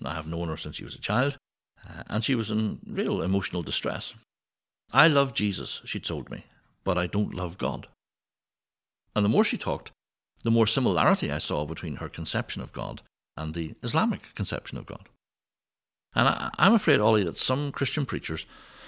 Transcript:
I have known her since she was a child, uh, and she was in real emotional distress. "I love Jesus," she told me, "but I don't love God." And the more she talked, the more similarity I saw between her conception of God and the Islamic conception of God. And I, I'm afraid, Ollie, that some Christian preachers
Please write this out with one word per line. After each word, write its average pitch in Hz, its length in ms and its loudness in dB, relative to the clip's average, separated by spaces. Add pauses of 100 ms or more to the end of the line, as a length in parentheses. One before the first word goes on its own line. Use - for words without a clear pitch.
I 71 80 -4
have 78 140 -6
known 82 220 -2
her 78 80 -4
since - 180 -10
she - 80 -10
was - 100 -12
a - 60 -16
child, 135 380 0 (520)
uh, 87 180 -12
and 110 160 0
she 135 120 2
was 113 160 0
in 107 340 0
real 98 380 -2
emotional 92 400 0
distress. - 500 -4 (800)
"I 139 160 8
love 139 260 4
Jesus," 98 500 -2
she - 160 -6
told 73 300 -4
me, - 160 -10 (380)
"but 92 160 2
I 90 80 0
don't 104 260 0
love 87 240 -6
God." 67 300 -4 (1300)
And 104 100 4
the 101 40 4
more 160 140 6
she 220 140 0
talked, - 320 -4 (540)
the 117 80 2
more 113 160 6
similarity 107 640 4
I 73 80 0
saw 76 260 -2
between 80 300 -6
her 78 140 -6
conception - 520 -4
of 64 100 -10
God 50 300 -8 (340)
and 78 200 -4
the 82 260 -4
Islamic 160 540 -2
conception - 420 -4
of 55 80 -10
God. - 240 -14 (1040)
And 120 140 4
I, - 320 0
I'm 196 160 6
afraid, 165 240 4
Ollie, 107 240 6
that 85 160 -2
some 139 320 -2
Christian - 340 -2
preachers - 400 -6 (420)